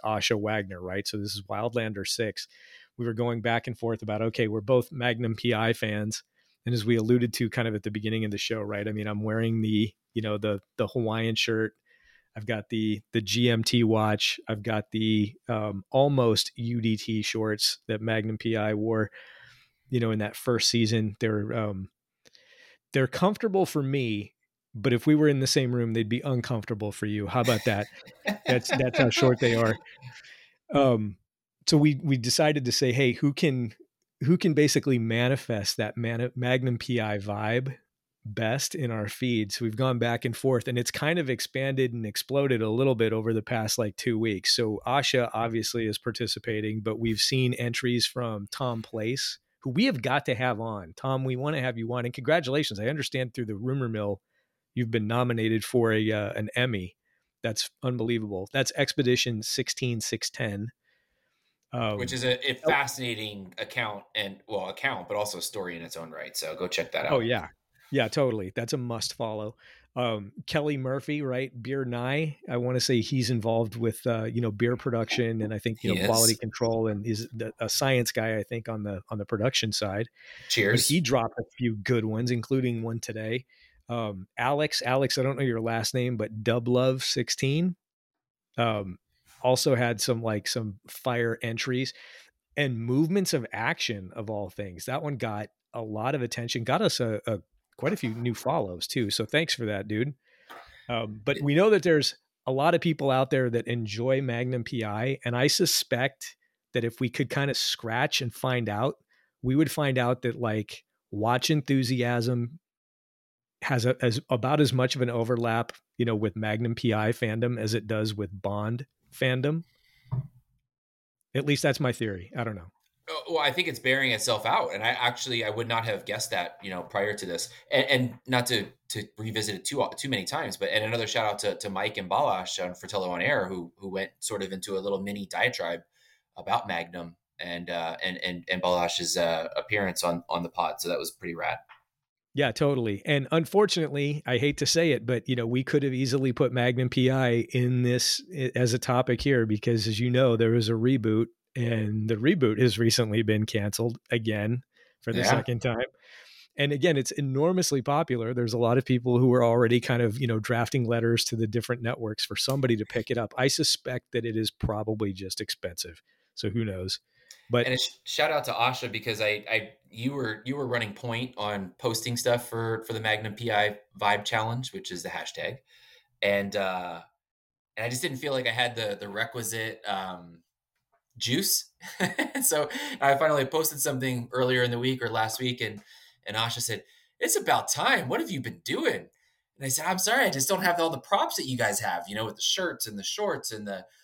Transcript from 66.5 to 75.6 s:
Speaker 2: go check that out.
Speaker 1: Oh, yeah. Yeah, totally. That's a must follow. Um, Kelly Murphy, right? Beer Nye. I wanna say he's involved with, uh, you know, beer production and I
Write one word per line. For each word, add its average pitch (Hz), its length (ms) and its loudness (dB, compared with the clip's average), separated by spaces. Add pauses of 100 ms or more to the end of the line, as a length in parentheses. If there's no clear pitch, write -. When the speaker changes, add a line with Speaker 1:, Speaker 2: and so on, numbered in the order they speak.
Speaker 2:
go 90 100 -4
check - 240 -4
that 78 160 -2
out. - 60 0
Speaker 1:
Oh, 131 80 4
yeah. 113 260 0 (460)
Yeah, 123 160 2
totally. 110 480 -2
That's 117 160 -4
a 151 40 -2
must 120 380 -4
follow. 110 400 -6 (400)
Um, 110 380 -2 (160)
Kelly 151 280 0
Murphy, 135 460 -4
right? 131 300 -4 (100)
Beer 131 220 -4
Nye. 131 540 -2 (100)
I 123 80 -2
wanna 123 240 0
say 120 200 4
he's 123 300 0
involved 113 460 0
with, 117 280 -2
uh, 113 200 0
you 113 160 -4
know, 113 100 0
beer 117 260 2
production 117 640 0
and 107 120 -2
I 104 60 -4